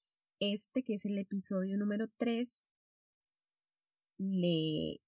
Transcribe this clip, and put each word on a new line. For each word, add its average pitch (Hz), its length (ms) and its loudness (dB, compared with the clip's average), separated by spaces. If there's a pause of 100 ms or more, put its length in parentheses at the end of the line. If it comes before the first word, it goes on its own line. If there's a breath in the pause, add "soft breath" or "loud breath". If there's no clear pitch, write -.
(380 soft breath)
Este, 208 460 -2
que 214 100 -2
es 208 120 -4
el 202 120 0
episodio 196 580 -2
número 208 300 0 (120)
tres, 233 460 0 (1500)
le, 165 920 2